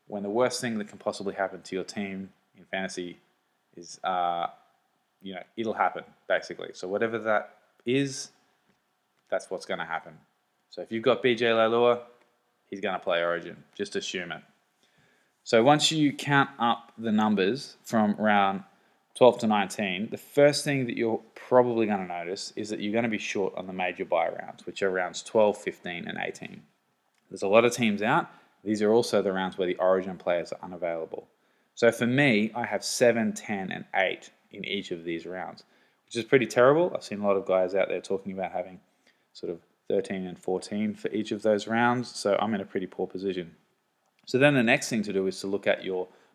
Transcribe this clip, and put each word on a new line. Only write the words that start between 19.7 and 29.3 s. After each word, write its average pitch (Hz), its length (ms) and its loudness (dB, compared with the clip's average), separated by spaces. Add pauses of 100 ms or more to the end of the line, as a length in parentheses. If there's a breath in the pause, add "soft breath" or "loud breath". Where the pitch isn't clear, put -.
the 131 80 -8
first 143 460 4
thing 139 220 -2
that 117 100 -6
you're 113 240 0 (160)
probably 123 500 4
gonna 95 220 -2
notice 87 480 -8
is 104 140 -6
that 107 100 -6
you're 104 120 -4
gonna 117 160 0
be 110 100 -2
short - 380 -4
on 92 120 -10
the 92 40 -12
major 90 320 -4
buy 82 240 0
rounds, - 380 -10
which - 160 -10
are 98 80 4
rounds 90 320 -4
twelve, 107 340 2
fifteen, 87 520 -8
and - 100 -8
eighteen. - 440 -10 (680)
There's 95 120 -12
a 98 60 0
lot 113 160 8
of 120 80 4
teams 107 300 0
out. 147 260 0 (360 soft breath)
These 104 180 -2
are 104 80 4
also 113 320 4
the 98 100 0